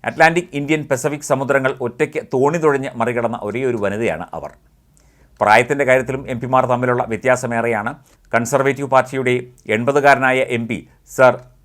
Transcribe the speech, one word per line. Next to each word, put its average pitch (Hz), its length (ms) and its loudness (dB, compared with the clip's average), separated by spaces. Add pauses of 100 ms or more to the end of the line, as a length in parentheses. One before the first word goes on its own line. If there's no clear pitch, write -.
അറ്റ്ലാന്റിക്, 160 540 0
ഇന്ത്യൻ, 147 320 -2
പസഫിക് 143 400 -4
സമുദ്രങ്ങൾ 135 420 0 (140)
ഒറ്റയ്ക്ക് 147 360 -4 (120)
തോണി 143 280 0
തുഴഞ്ഞ് 139 280 2 (100)
മറികടന്ന 117 380 -2 (100)
ഒരേയൊരു 117 360 -4
വനിതയാണ് 98 420 -4 (120)
അവർ. 76 140 -12 (880)
പ്രായത്തിൻ്റെ 123 500 4
കാര്യത്തിലും 131 420 2
എം 123 100 -6
പിമാർ 127 300 2
തമ്മിലുള്ള 123 400 0
വ്യത്യാസമേറെയാണ്. 117 800 -2 (420)
കൺസർവേറ്റീവ് 131 600 0
പാർട്ടിയുടെ 131 420 0 (400)
എൺപതുകാരനായ 131 640 2 (180)
എം 117 120 -4
പി 107 80 -4 (380)
സർ 127 180 6 (320)